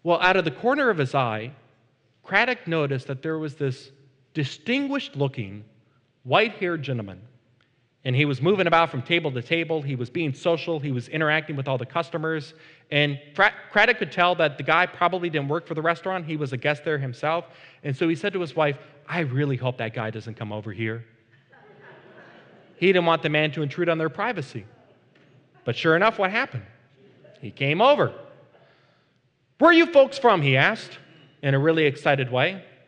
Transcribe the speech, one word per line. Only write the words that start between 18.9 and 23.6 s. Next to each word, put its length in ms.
"I 140
really 340
hope 220
that 160
guy 160
doesn't 240
come 180
over 220
here." 320
He 120
didn't 180
want 180
the 60
man 220
to 100